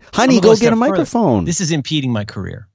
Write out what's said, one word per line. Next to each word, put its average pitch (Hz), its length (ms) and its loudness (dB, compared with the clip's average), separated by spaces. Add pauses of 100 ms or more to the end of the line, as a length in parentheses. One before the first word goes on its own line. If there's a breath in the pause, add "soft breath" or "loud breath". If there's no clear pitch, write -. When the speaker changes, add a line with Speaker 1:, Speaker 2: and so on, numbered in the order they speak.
(140)
Speaker 1:
honey. 254 240 2
Speaker 2:
I'm - 20 2
gonna - 20 2
Speaker 1:
Go - 0 -
Speaker 2:
go 208 100 6
a - 20 6
Speaker 1:
get - 0 -
a - 20 6
Speaker 2:
step 226 140 2
further. 226 80 2
Speaker 1:
microphone." 190 680 0
Speaker 2:
This 165 160 -4
is 160 140 -4
impeding 139 400 -4
my 107 100 -4
career. 98 520 -12